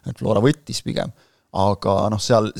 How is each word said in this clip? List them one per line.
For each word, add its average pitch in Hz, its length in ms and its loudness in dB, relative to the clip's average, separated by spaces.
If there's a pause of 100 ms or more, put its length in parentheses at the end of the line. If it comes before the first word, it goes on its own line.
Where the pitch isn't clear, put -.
et - 120 -10
Flora 104 240 0
võttis - 440 0
pigem. - 240 -4 (420)
Aga 98 380 0 (200)
noh, 101 80 -2
seal, 110 400 2